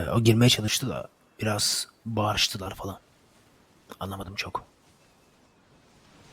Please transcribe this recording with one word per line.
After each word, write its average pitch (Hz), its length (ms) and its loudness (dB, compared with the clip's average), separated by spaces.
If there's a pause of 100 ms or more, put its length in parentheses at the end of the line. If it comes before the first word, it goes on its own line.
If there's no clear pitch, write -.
(160)
o 120 60 4
girmeye 113 280 8
çalıştı 110 400 0
da - 200 -8 (320)
biraz 104 460 -2 (180)
bağırıştılar 104 720 -2
falan. 95 240 -10 (1000)
Anlamadım 95 360 -10
çok. - 300 -8 (1700)